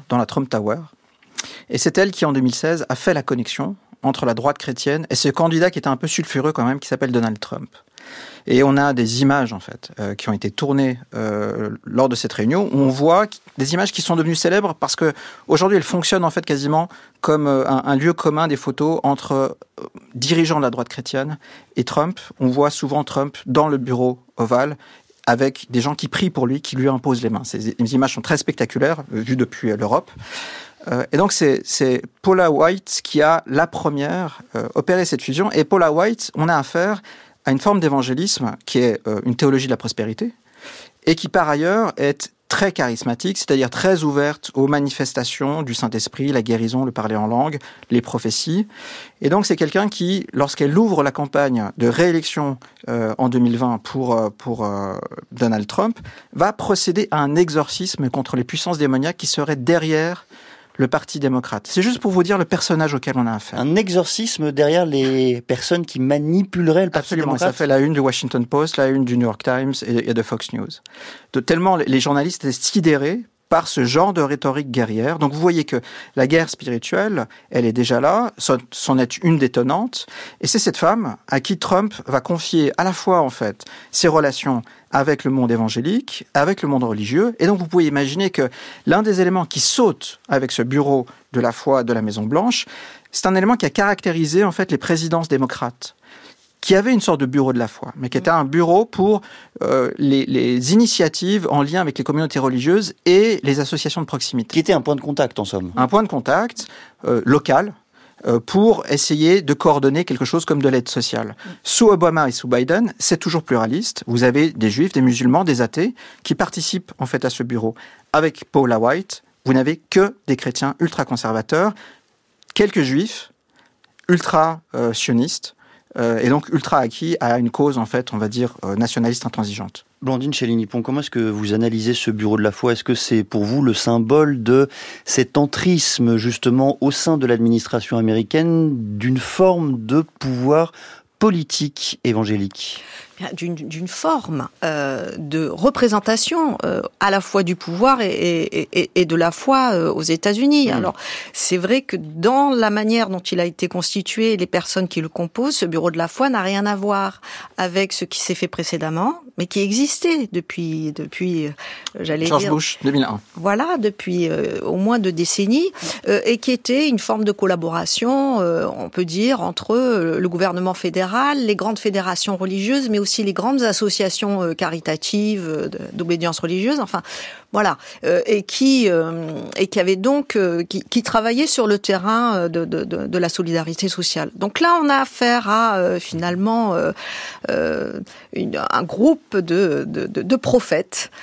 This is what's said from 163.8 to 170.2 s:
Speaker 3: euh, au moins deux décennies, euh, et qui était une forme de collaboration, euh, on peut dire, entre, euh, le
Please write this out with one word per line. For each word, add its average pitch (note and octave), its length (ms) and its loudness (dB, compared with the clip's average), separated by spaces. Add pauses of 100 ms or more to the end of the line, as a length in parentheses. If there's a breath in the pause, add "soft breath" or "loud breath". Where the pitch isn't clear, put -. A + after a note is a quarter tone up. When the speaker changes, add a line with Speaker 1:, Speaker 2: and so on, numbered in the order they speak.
Speaker 3:
euh, D#3 320 -4
au E3+ 140 -2
moins A3 220 2
deux F#3+ 140 0
décennies, G#3 600 0 (360 loud breath)
euh, G3+ 160 2
et A#3 140 2
qui B3+ 140 -2
était B3+ 360 0
une A#3+ 100 2
forme G#3+ 260 -2
de G#3 80 2
collaboration, G3 1080 0
euh, E3+ 260 0 (120)
on A2 100 -8
peut F#3 160 -4
dire, G3+ 380 0
entre, F3+ 340 -4
euh, G#3+ 420 0
le F3+ 120 0